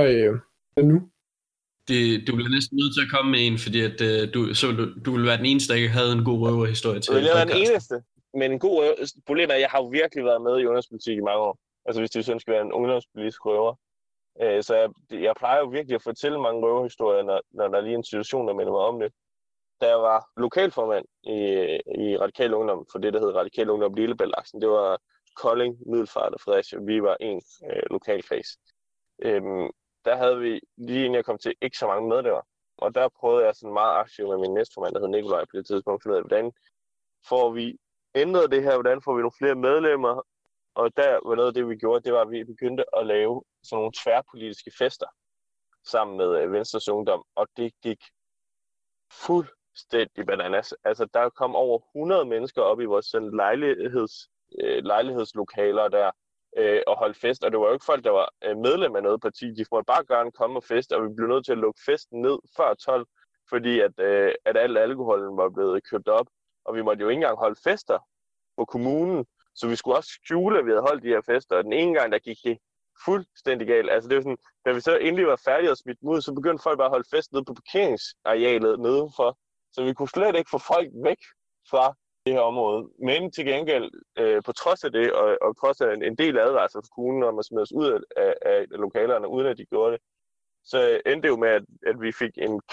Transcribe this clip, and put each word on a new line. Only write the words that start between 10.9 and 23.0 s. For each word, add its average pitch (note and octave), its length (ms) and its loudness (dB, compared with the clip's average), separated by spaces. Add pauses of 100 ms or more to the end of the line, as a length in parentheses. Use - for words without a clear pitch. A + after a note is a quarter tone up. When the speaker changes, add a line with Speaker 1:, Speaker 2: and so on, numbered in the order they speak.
Speaker 3:
i - 20 -2 (100)
mange G#2 180 0
år. F#2+ 100 -4 (280)
Altså, A2+ 140 -2
hvis A2 100 -2
det A2+ 140 -4
sådan A#2 160 -2
skal - 140 -4
være G#2+ 80 2
en G#2 100 -6
ungdomspolitisk A#2+ 720 -4
røver. A2 280 0 (680)
Øh, G#2+ 200 2
så A#2 140 -2
jeg, A2 120 4 (380)
jeg A2 120 2
plejer B2+ 200 2
jo C#3+ 80 2
virkelig B2+ 280 -4
at A2+ 80 -2
fortælle D3 380 -4
mange A#2 260 -2
røverhistorier, A#2 560 2
når, G2 180 0 (100)
når G2+ 180 -2
der G2 100 0
er G#2 80 0
lige A#2 80 -4
en A#2 100 -4
situation, A2 440 -4
der G2+ 60 -2
minder G2 180 -2
mig G2 80 0
om A#2 200 0
det. G#2+ 120 -4 (680)
Da A#2+ 80 2
jeg A#2 100 6
var A2+ 200 2 (180)
lokalformand A#2 680 0 (200)
i, G#2+ 140 -6 (640)
i G2+ 120 0
Radikal A2 380 0
Ungdom, G#2+ 380 -2
for A#2 60 -10
det, G#2 140 -2